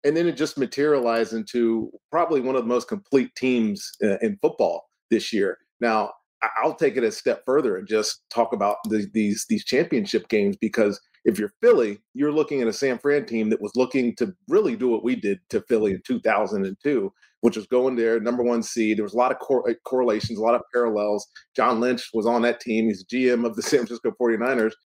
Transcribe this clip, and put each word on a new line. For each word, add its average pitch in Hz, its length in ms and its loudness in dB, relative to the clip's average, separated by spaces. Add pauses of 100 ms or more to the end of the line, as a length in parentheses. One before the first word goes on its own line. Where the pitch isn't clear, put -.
And 147 120 2
then 170 100 0
it 156 100 -2
just 156 200 -4
materialized 120 760 0
into 113 580 -2 (200)
probably 160 300 0
one 127 160 -2
of 123 60 0
the 113 60 -4
most 123 200 0
complete 120 460 0
teams, 117 560 0 (120)
uh, 98 200 0
in 104 180 -2
football 85 480 0 (220)
this 110 220 0
year. 98 260 0 (220)
Now, 110 320 0 (300)
I, 110 60 0 (140)
I'll 151 120 0
take 135 220 0
it 123 80 0
a 107 80 0
step - 320 -2
further 127 320 0
and 98 100 -8
just 107 440 -2
talk 113 220 0
about 104 240 0 (120)
the, 104 240 -2
these, 104 360 0
these 107 160 -2
championship 120 640 0
games, 101 280 0
because 104 440 -2 (260)
if 98 120 2
you're 104 220 -4
Philly, 127 380 4 (160)
you're 147 180 0
looking 147 300 0
at 113 60 2
a 110 40 0
San 127 260 -2
Fran 143 280 0
team 110 240 -2
that 110 100 0
was 104 160 -6
looking 127 400 0
to 104 180 -2 (140)
really 170 260 2
do 120 140 -2
what 113 160 0
we 123 120 0
did 101 220 -4 (120)
to 107 180 0
Philly 107 240 2
in 92 100 -6
two 123 180 -4
thousand 104 440 0
and 95 180 -6
two, 117 300 -2 (300)
which 113 140 4
was 104 100 -8
going 127 280 0
there, 113 260 0
number 123 220 -2
one 117 200 0
seed. 107 340 0
There 104 80 -2
was 98 80 -8
a - 60 -2
lot 127 120 4
of 127 80 -4
cor-, 123 300 0
uh, 113 60 0 (100)
correlations, 117 540 0
a 107 40 -4
lot 117 120 4
of 120 80 -2 (100)
parallels. 104 560 0 (260)
John 120 240 2
Lynch 123 360 -2
was 110 100 0
on 120 180 2
that 120 180 0
team. 113 260 0
He's 98 180 -2
G 127 240 0
M 120 160 2
of 110 100 -2
the 110 80 -6
<laughs> - 80 -4
San 139 100 4
Francisco 117 360 -4
forty-niners. 117 580 0 (140)